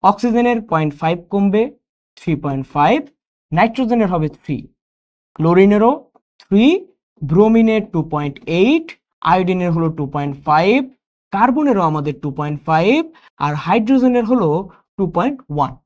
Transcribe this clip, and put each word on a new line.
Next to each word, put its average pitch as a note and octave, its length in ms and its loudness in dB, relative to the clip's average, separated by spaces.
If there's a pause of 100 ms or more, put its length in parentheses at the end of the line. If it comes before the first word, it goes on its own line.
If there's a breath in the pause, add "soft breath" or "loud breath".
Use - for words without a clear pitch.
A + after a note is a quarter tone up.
অক্সিজেনের A#3 560 0 (120)
পয়েন্ট D#3 200 -2 (100)
ফাইভ E3 160 -2 (160)
কমবে, G3+ 300 0 (540)
থ্রি - 160 -4 (100)
পয়েন্ট C3+ 300 -6
ফাইভ। D#3 240 2 (540)
নাইট্রোজেনের A3+ 640 0
হবে D#3 140 -2 (140)
থ্রি, C#3 160 -6 (800)
ক্লোরিনেরও G3 560 4 (500)
থ্রি, G#3 240 2 (560)
ব্রোমিনের A3 640 2 (100)
টু E3 60 -2 (120)
পয়েন্ট D3 240 -6 (260)
এইট, D#4+ 260 2 (440)
আয়োডিনের F3+ 440 0
হলো E3 120 0 (100)
টু D3+ 60 -6 (100)
পয়েন্ট C#3+ 200 -6 (140)
ফাইভ, E3+ 300 2 (560)
কার্বনেরও A#3+ 580 2
আমাদের D3+ 220 -4 (100)
টু D3+ 140 -4
পয়েন্ট D3 200 -6 (100)
ফাইভ, E3+ 300 2 (480 soft breath)
আর D3 80 -4 (100)
হাইড্রোজেনের A#3+ 680 2
হলো A3+ 160 2 (500 loud breath)
টু G3 60 -2 (120)
পয়েন্ট B3+ 220 -2 (180)
ওয়ান। C3+ 160 -2 (140)